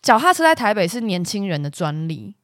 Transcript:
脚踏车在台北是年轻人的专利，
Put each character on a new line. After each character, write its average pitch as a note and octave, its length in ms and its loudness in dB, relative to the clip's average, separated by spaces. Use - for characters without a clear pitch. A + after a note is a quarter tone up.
脚 A#3 140 6
踏 D#4 160 4
车 D#4+ 120 2
在 D#4+ 100 6
台 A3+ 180 0
北 G3+ 140 2
是 A#3 140 -4
年 F#3 240 -2
轻 G3 240 -6
人 D#3 120 -2
的 C#3+ 80 -6
专 D#3 380 -4
利， D#3+ 260 -10